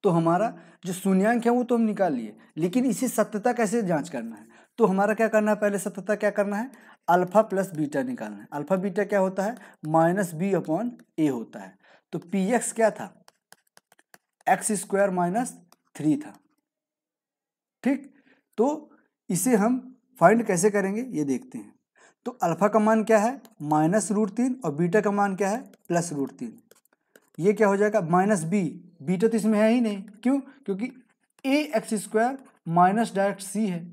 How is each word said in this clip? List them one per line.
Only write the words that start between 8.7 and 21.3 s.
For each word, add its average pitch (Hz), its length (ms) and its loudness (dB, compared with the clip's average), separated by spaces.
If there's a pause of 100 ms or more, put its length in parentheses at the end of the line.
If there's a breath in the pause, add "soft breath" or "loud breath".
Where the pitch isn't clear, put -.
बीटा 190 280 -2
क्या 202 140 0
होता 190 240 0
है? 233 140 -4 (300 loud breath)
माइनस 170 480 2
बी 190 180 -2
upon 180 380 -2 (280)
ए 151 100 2
होता 117 320 -6
है। 95 180 -18 (340 soft breath)
तो 175 60 -6
पी 196 340 -2
एक्स 233 200 -2
क्या 220 180 2
था? - 340 -16 (1200)
एक्स 190 260 0
स्क्वायर 196 380 0
माइनस 185 480 -4 (380)
थ्री 147 200 0
था। - 160 -10 (1500)
ठीक, - 320 -2 (420 soft breath)
तो 294 340 -2 (400 soft breath)
इसे 220 260 2
हम 240 400 0 (240)
फाइंड 220 260 6
कैसे 190 240 2
करेंगे 196 320 -2
ये 180 220 -4
देखते 131 340 -4